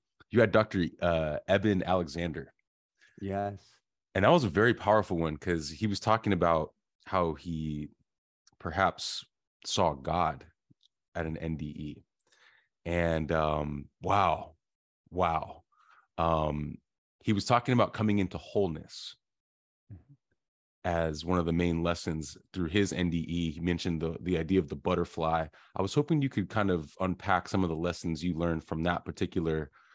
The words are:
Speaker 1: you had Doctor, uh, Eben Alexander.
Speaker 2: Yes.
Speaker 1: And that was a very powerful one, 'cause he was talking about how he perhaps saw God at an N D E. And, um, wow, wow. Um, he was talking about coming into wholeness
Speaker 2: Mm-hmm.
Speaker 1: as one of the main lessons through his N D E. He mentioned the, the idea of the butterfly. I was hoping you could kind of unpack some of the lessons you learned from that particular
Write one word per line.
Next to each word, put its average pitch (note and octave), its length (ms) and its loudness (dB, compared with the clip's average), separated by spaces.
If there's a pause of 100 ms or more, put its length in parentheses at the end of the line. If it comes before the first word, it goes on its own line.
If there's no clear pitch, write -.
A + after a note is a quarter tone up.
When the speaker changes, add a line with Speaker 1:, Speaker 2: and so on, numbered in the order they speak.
(300)
Speaker 1:
you A#2+ 100 4
had A2 120 6
Doctor, G#2+ 320 4 (160)
uh, D#2+ 380 0 (100)
Eben G2 340 4
Alexander. E2+ 680 -2 (680)
Speaker 2:
Yes. G2 380 -6 (560)
Speaker 1:
And G2 100 4
that A#2+ 60 8
was E3 140 6
a F#2 60 0
very G#2+ 240 4
powerful G#2 420 2
one, D#2+ 220 -2
'cause E2 320 -4
he F#2 160 -4
was G2 120 -2
talking A2 360 2
about E2 400 2 (320)
how F2 280 0
he D2+ 540 -6 (680)
perhaps - 680 -2 (400)
saw E2+ 300 2
God D#2 500 -2 (680)
at E2+ 120 -4
an D#2+ 100 -6
N E2 200 -6
D D2+ 100 -8
E. D2 380 -12 (800)
And, E2 460 0
um, D2+ 580 -2 (140)
wow, F2 540 0 (540)
wow. E2+ 520 -2 (560)
Um, D2+ 600 0 (440)
he A2+ 100 0
was G2 120 0
talking B2 300 4
about A2 180 4
coming G#2+ 260 2
into F#2 200 -2
wholeness - 760 -4 (800)
Speaker 2:
Mm-hmm. G2 220 -20 (720)
Speaker 1:
as E2 400 0
one F2+ 140 2
of E2 80 2
the E2 60 2
main E2+ 320 2
lessons D#2+ 520 -4 (160)
through F2 180 -4
his G2 220 2
N F2+ 180 0
D E2 80 0
E. E2 340 -2
He D2+ 80 -10
mentioned E2+ 420 -2
the, E2 180 -4
the F2+ 160 0
idea E2 220 2
of D2+ 100 0
the D#2 60 -8
butterfly. E2 720 -2 (300)
I F#2 60 0
was G2+ 120 -2
hoping D3 280 2
you C3+ 60 0
could G2+ 200 -2
kind G2+ 240 0
of D#2 260 -2
unpack F#2 500 0
some G2 140 2
of E2+ 80 2
the D#2 60 -2
lessons E2 480 -4
you F2 100 0
learned E2 300 -2
from D#2+ 180 -4
that E2+ 220 -2
particular D#2+ 680 -4 (240)